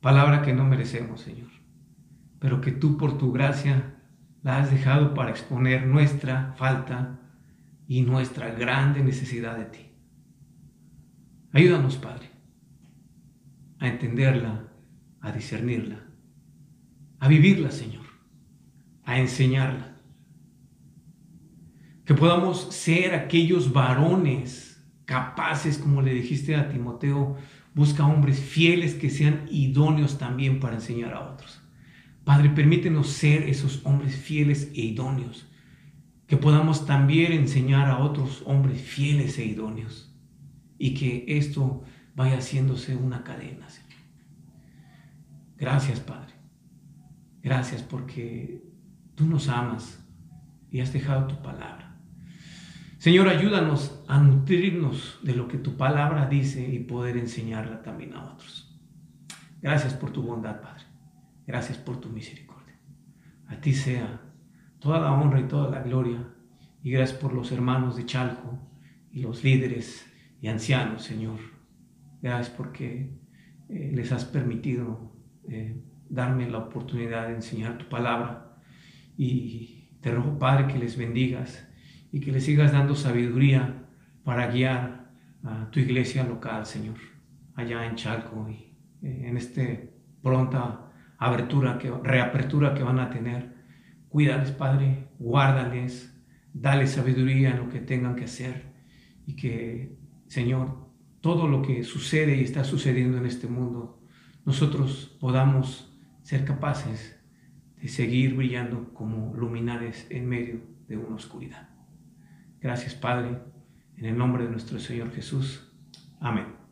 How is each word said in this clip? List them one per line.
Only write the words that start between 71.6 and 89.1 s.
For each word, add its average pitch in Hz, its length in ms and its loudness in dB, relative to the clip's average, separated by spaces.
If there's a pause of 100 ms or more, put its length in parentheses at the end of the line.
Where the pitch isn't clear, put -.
Gracias 120 340 -6
porque, 127 600 -10 (500)
eh, 156 260 -8
les 120 180 -2
has - 120 -4
permitido, 117 880 -4 (340)
eh, 110 320 -10 (300)
darme 123 400 -2
la 113 80 -6
oportunidad 113 720 -8
de 117 60 -6
enseñar 113 420 -8
tu - 100 -14
palabra. 117 720 -6 (600)
Y 123 720 -6 (100)
te - 100 -4
ruego, 120 280 -2
Padre, 135 340 4
que 127 60 -2
les 117 180 -4
bendigas 123 720 -4 (460)
y 143 60 -4
que 139 100 -6
les 131 140 -2
sigas 151 260 6
dando 139 240 2
sabiduría 123 920 2 (340)
para 123 240 -2
guiar 123 640 -2 (320)
a 110 300 -8
tu - 80 0
iglesia 123 420 0
local, 113 420 -6
Señor, 107 300 -10 (640)
allá 117 300 -6
en 113 100 -8
Chalco 110 520 -8
y, - 240 -16 (300)
eh, 131 240 -8